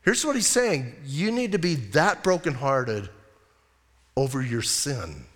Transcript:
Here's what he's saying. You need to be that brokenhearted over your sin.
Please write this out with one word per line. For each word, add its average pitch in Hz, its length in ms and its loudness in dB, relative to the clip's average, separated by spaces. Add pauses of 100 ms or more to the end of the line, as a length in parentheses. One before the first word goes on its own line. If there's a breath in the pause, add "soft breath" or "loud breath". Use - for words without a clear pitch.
Here's 247 220 4
what 285 120 0
he's 208 100 2
saying. 165 480 2 (100)
You 160 280 -2
need 240 180 0
to 196 80 0
be 170 160 0
that 151 480 2
brokenhearted 135 840 0 (1040)
over 131 260 0
your 117 200 -2
sin. 80 640 -4 (100)